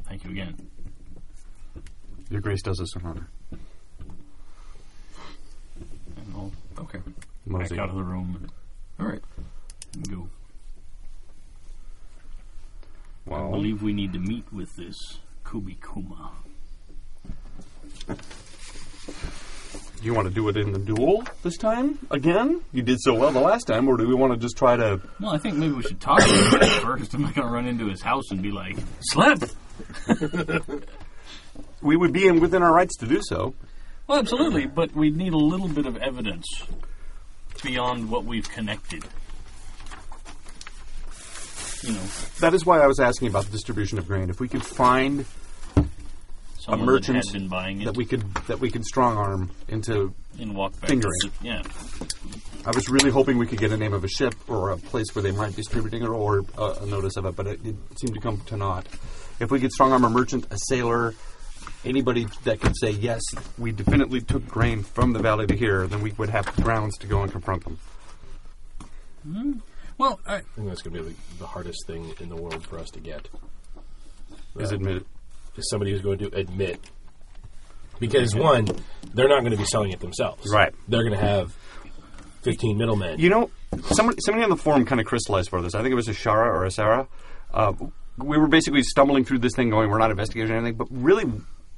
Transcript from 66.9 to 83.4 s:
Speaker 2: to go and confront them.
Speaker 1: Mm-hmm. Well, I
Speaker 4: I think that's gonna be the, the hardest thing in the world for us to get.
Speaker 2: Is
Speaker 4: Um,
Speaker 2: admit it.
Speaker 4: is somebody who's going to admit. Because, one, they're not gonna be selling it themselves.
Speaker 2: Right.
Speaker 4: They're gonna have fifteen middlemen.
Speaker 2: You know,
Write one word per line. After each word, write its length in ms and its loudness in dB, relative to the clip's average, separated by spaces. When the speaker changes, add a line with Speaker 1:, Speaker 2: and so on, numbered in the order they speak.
Speaker 2:
to 100 -10
go 160 4
and 80 -2
confront 320 -2
them. 160 -8
Speaker 1:
Mm-hmm. 260 -2
Well, 300 2
I 80 -2
Speaker 4:
I 60 -2
think 120 -6
that's 140 -6
gonna 200 -6
be 80 -8
the, 60 -10
the 80 -12
hardest 400 -10
thing 320 -8
in 80 -10
the 80 -10
world 320 -8
for 120 -10
us 120 -10
to 80 -14
get. 300 -12
Speaker 2:
Is 140 -2
Speaker 4:
Um, 40 -2
Speaker 2:
admit 220 -2
it. 80 -8
Speaker 4:
is 120 -6
somebody 220 0
who's 100 -2
going 180 0
to 160 -6
admit. 440 -2
Because, 360 4
one, 320 6
they're 160 8
not 140 6
gonna 140 2
be 80 0
selling 260 2
it 100 -6
themselves. 500 -4
Speaker 2:
Right. 220 8
Speaker 4:
They're 140 4
gonna 140 0
have 360 2
fifteen 360 0
middlemen. 420 0
Speaker 2:
You 100 8
know, 220 6